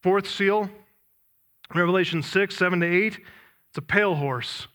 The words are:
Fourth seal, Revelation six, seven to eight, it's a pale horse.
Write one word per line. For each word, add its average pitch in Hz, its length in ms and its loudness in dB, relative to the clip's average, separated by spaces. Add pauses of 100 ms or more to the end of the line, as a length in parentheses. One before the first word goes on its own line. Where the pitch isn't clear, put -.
Fourth 190 260 2
seal, 196 400 0 (1040)
Revelation 170 520 2
six, 190 320 0
seven 180 240 2
to 170 120 2
eight, 208 280 0 (480)
it's - 100 -10
a 151 40 -10
pale 196 340 0
horse. 135 580 -4